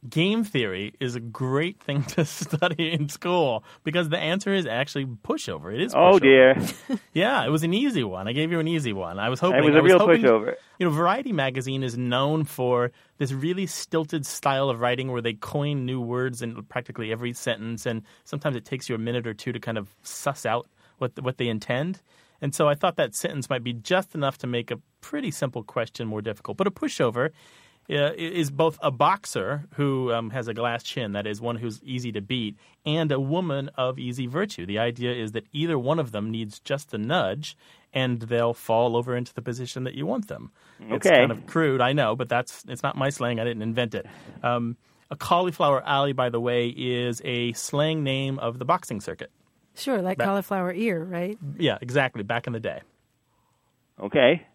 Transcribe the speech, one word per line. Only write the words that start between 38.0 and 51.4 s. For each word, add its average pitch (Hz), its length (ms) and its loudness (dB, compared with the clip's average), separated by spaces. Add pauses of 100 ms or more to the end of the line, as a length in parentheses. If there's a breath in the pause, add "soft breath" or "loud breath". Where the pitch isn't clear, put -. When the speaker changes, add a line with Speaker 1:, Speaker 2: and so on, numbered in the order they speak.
Speaker 1:
they'll 117 320 0
fall 117 420 2
over 123 200 -2
into 123 180 -6
the 120 80 -10
position 123 420 -8
that 127 100 -8
you 139 120 -6
want 208 220 -4
them. - 240 -12 (280 soft breath)
It's 110 260 -6
Speaker 2:
Okay. 170 100 8
Speaker 1:
kind 123 160 6
of 110 140 -8
crude, 143 340 2
I 127 120 4
know, 127 220 2
but 123 140 -6
that's, - 400 -4
it's 127 160 -10
not 139 120 -2
my 135 140 0
slang. 120 300 -2
I 113 40 -2
didn't 117 180 -4
invent 113 340 -2
it. 95 100 -6 (380 loud breath)
Um, 120 320 -2 (340)
a 147 60 -10
cauliflower 165 680 2
alley, 139 280 2
by 127 180 0
the 117 100 -2
way, 120 280 0
is 123 560 -4
a 120 300 -2
slang 156 500 -2
name 135 340 -2
of 117 220 -6
the 123 40 -6
boxing 135 360 -2
circuit. - 320 -12 (420)
Speaker 3:
Sure, 254 260 -2
like 185 180 -2
Speaker 1:
Ba- 196 60 -8
Speaker 3:
cauliflower 196 480 -2
ear, 185 300 -2
right? 180 340 -6 (220)